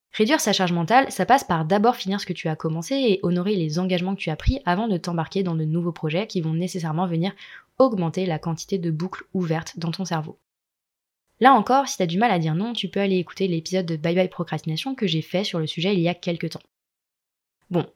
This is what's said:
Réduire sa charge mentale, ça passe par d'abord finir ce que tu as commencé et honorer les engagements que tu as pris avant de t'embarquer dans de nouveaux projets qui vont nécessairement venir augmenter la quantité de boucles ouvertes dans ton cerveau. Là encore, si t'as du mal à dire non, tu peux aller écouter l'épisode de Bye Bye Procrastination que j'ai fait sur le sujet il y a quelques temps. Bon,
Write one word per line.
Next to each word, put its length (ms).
Réduire 260
sa 140
charge 180
mentale, 400
ça 140
passe 180
par 220
d'abord 300
finir 260
ce 20
que 80
tu 160
as 80
commencé 380
et 280
honorer 320
les 240
engagements 360
que 60
tu 100
as 60
pris 280
avant 240
de 80
t'embarquer 460
dans 120
de 120
nouveaux 260
projets 340
qui 140
vont 140
nécessairement 520
venir 280
augmenter 480
la 140
quantité 400
de 120
boucles 340
ouvertes 440
dans 120
ton 160
cerveau. 320
Là 140
encore, 340
si 120
t'as 80
du 100
mal 140
à 80
dire 160
non, 180
tu 160
peux 120
aller 180
écouter 280
l'épisode 380
de 140
Bye 160
Bye 160
Procrastination 640
que 120
j'ai 140
fait 240
sur 140
le 80
sujet 260
il 80
y 80
a 60
quelques 340
temps. 140
Bon, 260